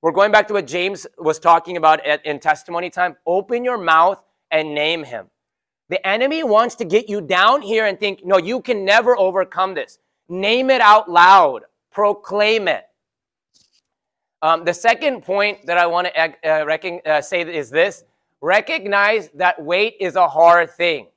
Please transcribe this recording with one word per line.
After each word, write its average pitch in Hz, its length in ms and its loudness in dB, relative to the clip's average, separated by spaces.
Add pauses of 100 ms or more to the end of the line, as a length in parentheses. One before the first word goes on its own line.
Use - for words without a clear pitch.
We're 160 100 -2
going 196 200 2
back 208 160 4
to 208 60 -8
what 190 120 -2
James 180 400 -6 (120)
was 156 200 -2
talking 170 380 0
about 156 280 2
at, 147 220 -4
in 147 140 -6
testimony 170 500 -4
time. 180 260 -4 (100)
Open 202 380 -2
your 247 140 -4
mouth 170 440 2 (280)
and 156 240 -2
name 156 300 -4
him. 117 260 -14 (580)
The - 180 -6
enemy 262 360 -2
wants 233 340 0
to 233 80 -8
get 208 240 -2
you 208 120 -6
down 190 420 2
here 220 240 -2
and 190 120 -4
think, 202 260 -6
"No, 190 140 2
you 214 220 -4
can 214 240 -6
never 226 320 2
overcome 190 580 -2
this." 135 240 -12 (300)
Name 220 420 -2
it 262 100 2
out 208 300 6
loud. 175 520 6 (280)
Proclaim 208 800 -2
it. 117 160 -4 (1600)
Um, 165 240 0
the 170 100 -2
second 226 480 -2
point 202 440 -4
that 175 120 0
I 175 80 4
wanna, 175 240 -2 (340)
uh, 156 220 0
recon-, 160 400 -6
uh, 151 140 0
say 170 220 -6
is 160 280 -8
this. 170 340 -2 (360)
Recognize 202 920 -2
that 170 280 -2
wait 190 380 -2
is 180 160 -4
a 180 120 2
hard 170 420 4
thing. 156 460 -4